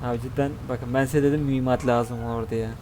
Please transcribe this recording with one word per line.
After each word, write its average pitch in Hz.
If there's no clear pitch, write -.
Abi 120
cidden 143
bakın 123
ben 135
size 143
dedim 143
mühimmat 127
lazım 120
orada 117
ya. 113